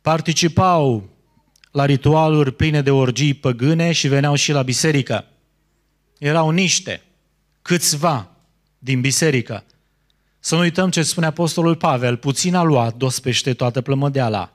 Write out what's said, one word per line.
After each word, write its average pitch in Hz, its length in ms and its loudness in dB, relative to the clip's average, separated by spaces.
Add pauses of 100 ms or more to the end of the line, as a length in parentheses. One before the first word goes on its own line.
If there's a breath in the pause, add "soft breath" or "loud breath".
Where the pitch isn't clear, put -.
participau 156 1080 0 (640)
la 139 140 -2
ritualuri 151 680 4
pline 151 300 0
de 135 80 2
orgii 135 440 2
păgâne 151 580 0
și 151 160 -2
veneau 139 260 2
și 143 180 -2
la 143 100 0
biserică. 127 640 -2 (920)
Erau 156 320 0
niște, 160 520 -2 (600)
câțiva 151 680 -2 (480)
din 127 220 -2
biserică. 123 640 -2 (760)
Să - 140 -4
nu 165 60 2
uităm 175 300 0
ce 165 120 -2
spune 160 240 -2
Apostolul 165 500 0
Pavel, 127 400 0
"Puțin 139 380 -2
a 180 80 2
luat, 123 320 2
dospește 127 600 -2
toată 123 260 -4
plămădeala." 135 760 -2